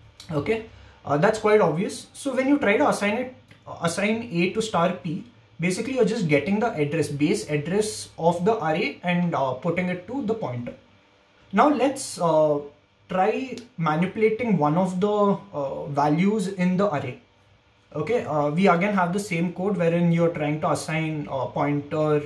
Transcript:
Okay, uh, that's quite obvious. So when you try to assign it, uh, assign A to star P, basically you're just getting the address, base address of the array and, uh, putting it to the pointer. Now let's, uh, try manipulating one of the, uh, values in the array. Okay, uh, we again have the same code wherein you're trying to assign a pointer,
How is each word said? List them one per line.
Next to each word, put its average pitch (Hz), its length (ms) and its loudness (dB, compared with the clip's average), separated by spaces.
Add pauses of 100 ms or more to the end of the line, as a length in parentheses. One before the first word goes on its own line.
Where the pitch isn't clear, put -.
(300)
Okay, 214 360 -2 (380)
uh, 143 120 0
that's 208 220 2
quite 214 220 4
obvious. 180 520 0
So 269 220 -6
when 262 140 2
you 285 100 4
try 220 180 2
to 254 120 4
assign 202 260 0
it, 254 200 -6 (300)
uh, - 180 -14
assign 208 500 -2
A 180 220 2
to 220 80 0
star 180 320 0
P, 180 300 -8 (360)
basically 196 340 -2
you're 247 100 4
just 202 220 0
getting 196 320 2
the 226 140 0
address, 147 360 -2
base 147 400 -2
address 165 600 -2 (100)
of 175 260 2
the 220 200 4
array 190 400 -2
and, 175 320 0
uh, 135 180 0
putting 175 340 -2
it - 200 -8
to 240 180 -6
the 220 80 0
pointer. 123 400 -8 (800)
Now 233 160 6
let's, 254 520 0
uh, 156 380 4 (500)
try 226 480 0 (200)
manipulating 190 840 2
one 147 180 2
of 180 240 0
the, 208 380 2 (140)
uh, 139 340 -6
values 170 640 2
in 180 280 0
the 196 160 2
array. 123 280 -6 (720)
Okay, 151 300 -2
uh, 147 260 0
we 180 160 2
again 185 280 4
have 175 180 0
the 202 80 -2
same 175 320 -2
code 190 240 -4
wherein 170 340 2
you're 165 240 2
trying 151 280 -2
to 165 100 0
assign 156 580 -4
a 131 160 -4
pointer, 147 800 0